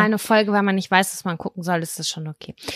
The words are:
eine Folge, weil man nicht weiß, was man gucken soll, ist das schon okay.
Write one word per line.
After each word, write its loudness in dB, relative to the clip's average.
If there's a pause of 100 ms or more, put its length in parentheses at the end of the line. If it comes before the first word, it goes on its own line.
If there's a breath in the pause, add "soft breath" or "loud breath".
eine 4
Folge, 2
weil 4
man 2
nicht -2
weiß, 4
was -12
man -2
gucken -10
soll, 0
ist -8
das -6
schon -8
okay. -14 (220 loud breath)